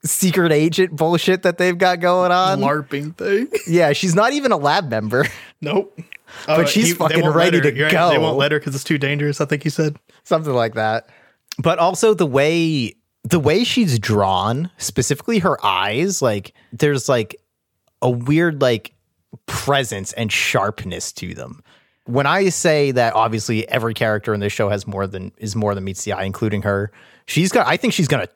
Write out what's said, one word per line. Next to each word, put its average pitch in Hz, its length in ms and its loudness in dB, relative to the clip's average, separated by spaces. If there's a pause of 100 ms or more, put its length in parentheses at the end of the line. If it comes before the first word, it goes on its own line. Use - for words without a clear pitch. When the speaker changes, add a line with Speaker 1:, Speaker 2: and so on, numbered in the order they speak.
Speaker 1:
secret 175 480 2
agent 160 440 2
bullshit 170 460 2
that 175 160 0
they've 180 200 0
got 180 220 2
going 180 320 2
on. 185 280 2
Speaker 2:
larping 147 560 -4
thing. 202 320 -2 (100)
<laughs> - 100 -8
Speaker 1:
Yeah, 165 240 4
she's 170 220 0
not 220 180 2
even 277 200 -2
a 196 40 2
lab 147 340 0
member. 113 360 0 (340)
Speaker 2:
Nope. - 380 -4 (480)
Speaker 1:
But 156 140 2
Speaker 2:
Uh, 175 60 4
Speaker 1:
she's 214 200 2
Speaker 2:
he, 170 60 2
they 170 60 -4
Speaker 1:
fucking 160 240 2
Speaker 2:
won't 156 140 2
let 165 80 4
Speaker 1:
ready 175 140 2
Speaker 2:
her. 170 120 2
Speaker 1:
to 117 60 -4
Speaker 2:
You're 147 100 0
right, 170 240 2
they 147 60 2
Speaker 1:
go. 131 40 2
Speaker 2:
won't 143 180 0
let 143 140 2
her 151 80 0
'cause 139 140 -6
it's 135 100 -6
too 156 140 0
dangerous, 143 420 -2
I 151 40 0
think 143 180 -4
he 156 80 -2
said. 151 260 -2 (280)
Speaker 1:
Something 160 300 -2
like 113 200 0
that. 110 340 -2 (500)
But 165 200 2
also 185 340 2
the 185 140 2
way, 147 680 0 (280)
the 170 180 2
way 151 220 2
she's 208 380 2
drawn, 104 800 0
specifically - 600 -2
her 170 260 0
eyes, 107 560 0
like, 104 320 -2 (200)
there's, 139 360 0
like, 123 280 0 (680)
a 123 80 2
weird, 147 500 0
like, 120 320 0 (540)
presence 127 680 -2
and 113 180 -4
sharpness - 800 -4
to - 220 -12
them. - 280 -16 (420)
When 135 220 0
I 185 240 2
say 151 420 2
that, 120 220 2
obviously 110 540 -2
every 113 260 -2
character 107 380 -2
in 104 80 -2
this 101 120 -2
show 107 160 -2
has 101 180 -4
more 98 200 -4
than, 95 320 -10
is 110 180 -8
more 104 180 0
than 98 100 -6
meets 95 200 -8
the 104 80 -4
eye, 95 120 -4
including 101 380 -4
her. 101 300 0 (340)
She's 180 240 0
got, 226 160 2
I 147 100 2
think 233 180 0
she's 165 120 2
gonna 117 300 0